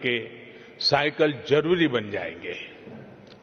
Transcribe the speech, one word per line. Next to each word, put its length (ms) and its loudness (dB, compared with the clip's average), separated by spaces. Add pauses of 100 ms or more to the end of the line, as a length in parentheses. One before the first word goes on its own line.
के 220 -2 (500)
साइकिल 720 2
जरूरी 400 4
बन 220 0
जाएंगे। 420 -8 (920)